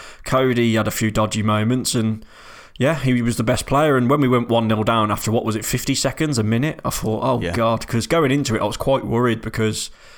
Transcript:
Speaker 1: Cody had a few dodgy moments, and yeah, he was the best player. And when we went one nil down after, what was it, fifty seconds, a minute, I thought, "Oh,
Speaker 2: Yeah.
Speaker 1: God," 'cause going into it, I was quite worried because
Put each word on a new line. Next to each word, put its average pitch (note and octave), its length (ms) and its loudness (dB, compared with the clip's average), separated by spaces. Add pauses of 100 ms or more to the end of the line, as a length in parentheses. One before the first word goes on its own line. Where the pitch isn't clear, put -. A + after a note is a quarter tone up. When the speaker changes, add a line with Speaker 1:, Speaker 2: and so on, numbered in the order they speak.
(240)
Speaker 1:
Cody A#2+ 520 2
had G#2+ 120 0
a G#2 40 -4
few A2 200 -2
dodgy G#2+ 320 0
moments, A2 500 0
and A2 320 -2 (540)
yeah, D3 160 2
he B2+ 260 2
was A#2 160 0
the B2+ 60 0
best A#2+ 240 0
player. C#3+ 280 2
And B2 140 2
when D3 120 2
we C3 60 2
went B2 220 2
one A2+ 180 2
nil A2 160 2
down A2 280 2
after, G#2 200 -2
what A#2 140 0
was A2 100 -2
it, G#2+ 80 -6
fifty - 300 -2
seconds, C#3 460 -2
a A2 40 2
minute, A#2 400 0
I - 60 -2
thought, A2 340 -4
"Oh, B2 180 0
Speaker 2:
Yeah. E2+ 140 -4
Speaker 1:
God," A#2 320 0
'cause A#2 200 -2
going D#3+ 240 2
into C#3 240 0
it, G#2+ 60 0
I G2+ 40 0
was G#2 100 -2
quite C3+ 300 0
worried A2+ 380 0
because G#2+ 480 -4 (260)